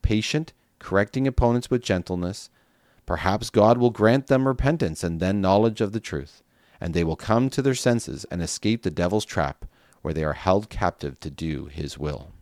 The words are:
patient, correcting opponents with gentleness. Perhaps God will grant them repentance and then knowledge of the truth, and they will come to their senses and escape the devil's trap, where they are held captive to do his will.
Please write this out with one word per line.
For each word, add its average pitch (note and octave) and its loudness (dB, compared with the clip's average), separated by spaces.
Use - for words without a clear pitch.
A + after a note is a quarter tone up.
patient, A2 0
correcting G#2 0
opponents A#2+ 2
with B2 2
gentleness. F2+ -4
Perhaps F#2+ -2
God A#2 6
will A#2+ 4
grant A#2 2
them C3 2
repentance C3+ 0
and E2+ -2
then G2 0
knowledge G#2 4
of G2+ -2
the A2 -4
truth, - -10
and E2+ -6
they E2+ 2
will D#2+ 0
come A#2+ 0
to C3+ -2
their C3 2
senses A#2+ -2
and F2 -6
escape G#2+ -2
the F2+ -2
devil's F2+ 0
trap, C#2+ -4
where D#2+ -6
they D#2 -2
are D2 -2
held G2+ 0
captive D#2+ -4
to D#2 -10
do C#2+ -6
his C#2+ -10
will. D2 -8